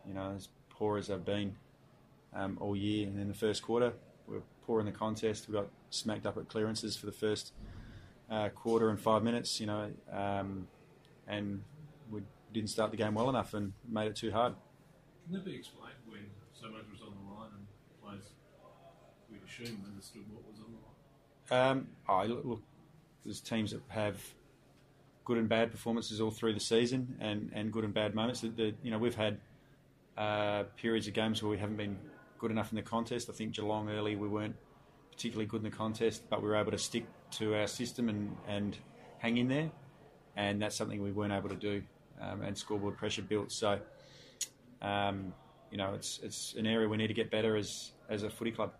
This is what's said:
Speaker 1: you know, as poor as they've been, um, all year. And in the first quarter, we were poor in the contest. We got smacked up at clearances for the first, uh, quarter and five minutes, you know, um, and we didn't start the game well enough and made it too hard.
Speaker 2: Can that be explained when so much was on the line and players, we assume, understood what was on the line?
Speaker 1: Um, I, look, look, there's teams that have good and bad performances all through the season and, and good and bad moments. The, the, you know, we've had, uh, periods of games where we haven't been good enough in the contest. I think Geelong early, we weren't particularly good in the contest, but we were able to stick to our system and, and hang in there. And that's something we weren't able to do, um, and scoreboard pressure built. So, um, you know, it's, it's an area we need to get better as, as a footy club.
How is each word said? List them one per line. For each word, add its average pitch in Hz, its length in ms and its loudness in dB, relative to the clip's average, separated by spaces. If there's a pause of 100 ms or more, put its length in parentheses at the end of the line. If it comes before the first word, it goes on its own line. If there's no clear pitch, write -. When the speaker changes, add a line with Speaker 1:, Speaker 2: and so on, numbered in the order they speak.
Speaker 1:
you 98 60 -8
know, 95 220 -4
as 92 120 -10 (220)
poor 104 300 0
as 95 80 -4
they've 95 180 -2
been, 101 300 0 (800)
um, 98 260 -4
all 101 140 0
year. 104 320 2
And 101 120 -4
in 101 80 -2
the 101 60 -4
first 107 300 2
quarter, 117 300 4 (340)
we 107 80 -8
were 98 80 -6 (220)
poor 113 140 4
in 104 60 2
the 101 60 -2
contest. 107 560 -2
We 104 60 -4
got 101 140 0 (240)
smacked 107 340 -2
up 101 120 0
at 90 100 -6
clearances 110 480 0
for - 100 -10
the 104 60 -4
first, 107 400 0 (760)
uh, 107 200 2
quarter 113 400 6
and 104 100 2
five 107 240 6
minutes, 117 360 2
you 110 80 -2
know, 104 240 0 (200)
um, 98 560 -2 (600)
and 101 340 -4 (480)
we 107 120 -6 (320)
didn't 107 160 0
start 107 220 2
the 110 60 -4
game 107 160 2
well 117 160 4
enough 117 240 0
and 101 200 -2 (160)
made 107 180 0
it 107 80 -2
too 110 160 -2
hard. 117 240 4 (680)
Speaker 2:
Can 170 80 -6
that 196 120 -4
be 175 100 -6
explained - 400 -14 (120)
when 104 180 -14 (280)
so 110 160 -16
much 107 220 -14
was 104 100 -16
on 107 120 -16
the 98 220 -14
line 107 180 -14
and 101 140 -16 (340)
players, 101 300 -14 (1000)
we - 160 -14
assume, 117 400 -10
understood 101 460 -14
what - 180 -16
was 107 100 -18
on 110 120 -16
the 113 60 -14
line? - 100 -20 (840)
Speaker 1:
Um, 135 180 2 (200)
I, 98 180 6
look, 117 200 -2
look, 113 160 -2 (640)
there's 107 160 -8
teams 110 300 0
that 110 180 -8
have 104 320 -2 (1040)
good 120 120 4
and 113 120 4
bad 113 220 8
performances 113 500 -2
all 110 100 4
through 110 220 2
the 104 80 0
season 123 580 4
and, 107 340 -2
and 107 200 -2
good 110 100 2
and 104 100 0
bad 107 220 2
moments. 117 260 2
The, 113 80 -2
the, 110 320 2
you 123 100 -4
know, 110 60 0
we've 117 180 2
had, 107 240 2 (760)
uh, 104 460 2 (140)
periods 113 300 2
of 101 60 -4
games 110 300 2
where 107 80 2
we 104 60 2
haven't 104 200 -2
been 101 200 -2 (420)
good 113 120 0
enough 110 200 0
in 110 60 -2
the 104 40 0
contest. 113 480 -2
I 104 40 -12
think 107 220 -4
Geelong 107 340 0
early, 107 260 0
we 104 140 -2
weren't 107 260 -2 (560)
particularly 110 340 -2
good 110 120 -4
in 107 120 -2
the - 60 -8
contest, 110 540 2
but 107 120 2
we 107 60 0
were 107 80 4
able 104 160 4
to 104 60 0
stick 117 280 -2 (260)
to 107 240 2
our 107 120 4
system 117 420 -2
and, 104 260 -2 (120)
and 101 300 0 (420)
hang 117 180 2
in 123 120 4
there. 151 220 2 (640)
And 101 260 2
that's 104 140 0
something 104 280 -2
we 101 80 0
weren't 101 220 2
able 98 160 0
to 98 60 -2
do, 101 280 -2 (380)
um, 101 200 -6
and 101 160 -4
scoreboard 101 400 -2
pressure 107 240 -2
built. 101 300 0
So, 101 280 2 (1000)
um, 101 520 0 (360)
you 104 80 -6
know, 98 160 0
it's, - 300 -6
it's - 340 -8
an 110 80 0
area 113 220 6
we 107 100 2
need 110 100 4
to 107 60 0
get 110 160 2
better 110 260 4
as, - 360 -2 (180)
as 107 140 0
a 107 60 -2
footy 113 220 -2
club. 107 280 -2